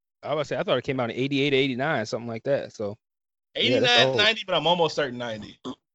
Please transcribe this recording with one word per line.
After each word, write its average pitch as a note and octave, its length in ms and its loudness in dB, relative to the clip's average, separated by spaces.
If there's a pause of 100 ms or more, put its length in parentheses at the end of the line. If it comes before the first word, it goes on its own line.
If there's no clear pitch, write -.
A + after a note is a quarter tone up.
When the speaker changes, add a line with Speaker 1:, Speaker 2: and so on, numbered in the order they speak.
(220)
Speaker 1:
I G#2+ 60 -8
was C3+ 40 -2
about D#3 100 0
to - 40 -4
say, C3+ 100 -4
I C#3+ 60 -2
thought D3 160 0
it A#2+ 60 -4
came C3 160 -2
out A#2 100 -2
in F2+ 60 -6
eighty-eight C#3 360 0
or C3+ 40 6
eighty-nine, C3 500 0
something A#2 220 -6
like A2+ 160 -8
that. C3 280 -2
So, G#2 240 -6 (600)
yeah, A#3+ 240 2
that's A#3+ 120 4
Speaker 2:
Eighty-nine, A#3+ 160 6
Speaker 1:
old. - 80 0
Speaker 2:
ninety, A3 300 2
but - 100 -2
I'm D3+ 100 0
almost E3+ 300 2
certain B2+ 220 -2
ninety. G#2+ 400 -8 (360)